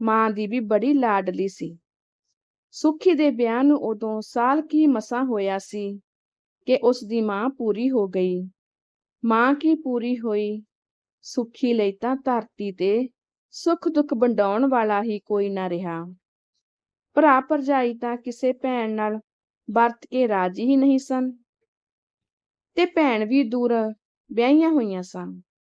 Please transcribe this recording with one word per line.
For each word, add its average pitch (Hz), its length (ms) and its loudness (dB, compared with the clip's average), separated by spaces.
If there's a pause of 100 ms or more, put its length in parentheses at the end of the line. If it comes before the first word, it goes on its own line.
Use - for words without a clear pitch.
ਮਾਂ 220 280 2
ਦੀ 208 180 -4
ਵੀ 233 120 -4
ਬੜੀ 220 340 2
ਲਾਡਲੀ 196 540 0
ਸੀ। 170 300 -12 (920)
ਸੁਖੀ 311 420 0
ਦੇ 294 160 2
ਵਿਆਹ 233 340 0
ਨੂੰ 285 160 4
ਉਦੋਂ 220 420 -6
ਸਾਲ 254 400 0
ਕੀ 311 260 2
ਮਸਾਂ 240 360 0
ਹੋਇਆ 202 340 -2
ਸੀ 202 400 -10 (720)
ਕਿ 254 160 2
ਉਸ 247 200 2
ਦੀ 220 180 -2
ਮਾਂ 214 280 -2
ਪੂਰੀ 233 400 -2
ਹੋ 226 180 0
ਗਈ। 185 340 -2 (840)
ਮਾਂ 233 280 2
ਕੀ 311 220 2
ਪੂਰੀ 247 440 -4
ਹੋਈ, 214 420 -4 (600)
ਸੁਖੀ 240 520 -4
ਲਈ 208 180 2
ਤਾਂ 233 240 -4
ਧਰਤੀ 233 560 -4
ਤੇ 202 380 0 (440)
ਸੁੱਖ 339 340 -2
ਦੁੱਖ 294 300 0
ਵੰਡਾਉਣ 214 480 2
ਵਾਲਾ 220 380 2
ਹੀ 214 160 -4
ਕੋਈ 202 300 -2
ਨਾ 190 200 -4
ਰਿਹਾ। 175 340 -6 (1080)
ਭਰਾ 285 280 6
ਭਰਜਾਈ 269 560 0
ਤਾਂ 240 200 -6
ਕਿਸੇ 247 360 -4
ਭੈਣ 247 380 -4
ਨਾਲ 214 280 -4 (520)
ਵਰਤ 233 380 0
ਕੇ 254 180 2
ਰਾਜੀ 190 380 0
ਹੀ 269 100 4
ਨਹੀਂ 269 240 4
ਸਨ 262 320 -4 (1500)
ਤੇ 349 80 4
ਭੈਣ 277 400 0
ਵੀ 262 180 2
ਦੂਰ 240 300 0 (580)
ਵਿਆਹੀਆਂ 277 380 4
ਹੋਈਆਂ 214 340 0
ਸਨ। 180 380 -12 (220)